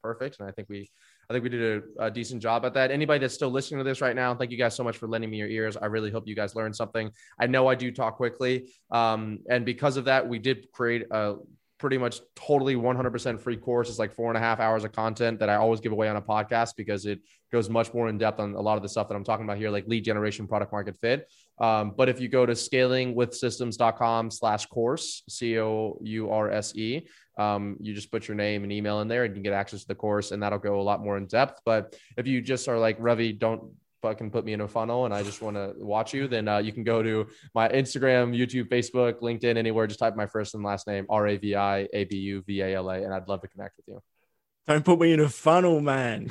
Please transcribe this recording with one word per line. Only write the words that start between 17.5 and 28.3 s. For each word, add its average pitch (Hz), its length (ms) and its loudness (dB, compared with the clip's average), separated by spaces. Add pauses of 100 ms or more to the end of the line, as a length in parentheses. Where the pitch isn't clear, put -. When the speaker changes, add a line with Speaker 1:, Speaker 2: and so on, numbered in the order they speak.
Speaker 1:
goes 113 180 2
much 117 240 2
more 117 140 0
in 107 100 -2
depth 107 220 2
on 104 140 -4
a 98 60 -6
lot 107 160 2
of 98 60 -2
the 101 60 -6
stuff 104 200 -2
that 104 60 -6
I'm 101 100 -4
talking 110 200 -2
about 104 120 -4
here, 107 140 -2
like 104 160 -2
lead 113 180 -2
generation, 107 420 -2
product 104 240 -2
market 101 260 -6
fit. 131 340 -2 (280)
Um, 107 380 2
but 131 140 4
if 123 100 -2
you 123 80 -4
go 127 160 4
to 120 80 4
scalingwithsystems 123 1200 0
dot 113 200 4
com 113 340 2
slash 107 360 0
course, 123 640 -2
C 113 320 -2
O 110 420 -2
U 107 280 -4
R 107 200 2
S 104 260 -2
E, 117 300 -4 (320)
um, 101 420 0
you 107 140 -6
just 104 160 -10
put 107 180 -4
your 107 60 -6